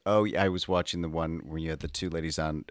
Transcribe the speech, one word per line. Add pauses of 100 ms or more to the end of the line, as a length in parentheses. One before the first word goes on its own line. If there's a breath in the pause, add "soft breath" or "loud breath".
"Oh,
yeah,
I
was
watching
the
one
where
you
had
the
two
ladies
on